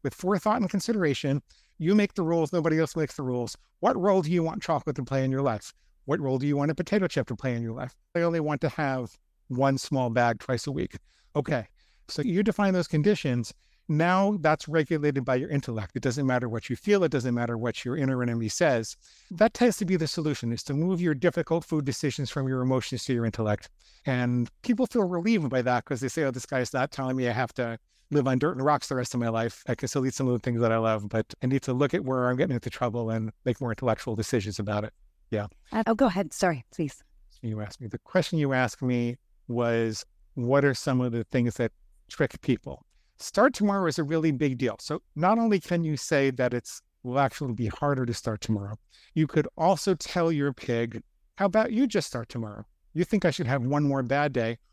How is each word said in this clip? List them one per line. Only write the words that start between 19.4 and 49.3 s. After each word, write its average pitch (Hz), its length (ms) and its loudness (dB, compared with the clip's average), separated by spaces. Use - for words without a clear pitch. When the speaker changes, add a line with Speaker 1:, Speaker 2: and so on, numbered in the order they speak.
Speaker 1:
tends 240 240 4
to 208 60 -4
be 180 120 2
the 156 100 0
solution, 143 460 -2
is 113 120 -4
to 139 100 -4
move 170 260 0
your 165 140 2
difficult 165 500 0
food 151 200 -2
decisions 131 460 -2
from 135 180 -2
your 131 140 0
emotions 127 420 0
to 131 100 0
your 117 100 2
intellect. 107 460 -2
And 123 460 0
people 247 240 2
feel 214 180 0
relieved 175 440 2
by 127 140 2
that 123 220 0
'cause 120 160 -4
they 131 80 -2
say, 156 160 -2
"Oh, 135 60 0
this 120 160 -6
guy's 127 260 -2
not 135 180 -2
telling 131 260 -4
me 127 120 0
I 117 40 0
have 120 220 -2
to 117 240 -4
live 143 160 4
on 131 120 4
dirt 151 180 0
and 131 80 -2
rocks 143 240 2
the 139 60 -4
rest 123 200 -4
of 123 60 -2
my 117 80 0
life. 113 380 -2
I 120 80 -2
can - 140 -4
still 135 180 0
eat 127 80 -2
some 135 120 -2
of 123 60 2
the 120 60 2
things 117 220 -2
that 113 120 4
I 113 60 2
love, 110 300 0
but 110 340 -4
I 131 40 0
need 131 160 2
to 127 120 -2
look 139 180 2
at 165 120 0
where 127 240 0
I'm 127 80 0
getting 131 180 0
into 120 160 -6
trouble 117 400 -2
and 110 220 -2
make 127 160 0
more 120 120 -2
intellectual 113 440 -2
decisions 107 420 -2
about 104 260 -4
it." 110 100 -12
Yeah. 104 180 -2
Speaker 2:
Uh, 220 140 0
oh, 226 80 4
go 254 120 4
ahead. 180 260 -2
Sorry, 160 380 0
please. - 320 -6
Speaker 1:
You 107 180 -4
asked 104 220 -12
me. 117 40 -10
The 104 120 -10
question - 400 0
you 139 160 2
asked 127 260 0
me 123 380 0
was, 117 580 0
"What 131 300 2
are 139 100 4
some 131 280 0
of 123 100 -2
the 117 120 -2
things 120 320 0
that 117 160 -2
trick - 320 -2
people?" - 460 -4
Start 240 340 2
tomorrow 196 340 0
is 151 120 0
a 156 60 0
really 160 260 0
big 135 260 0
deal. 117 240 0
So - 220 -8
not 190 220 4
only 214 220 4
can 170 240 -2
you 151 140 -2
say 139 320 2
that 123 240 0
it's - 260 -6
will 127 160 -4
actually 135 340 0
be 110 140 -2
harder 131 400 -2
to 117 80 -2
start 110 260 -6
tomorrow, 104 380 -4
you 156 120 2
could 151 200 0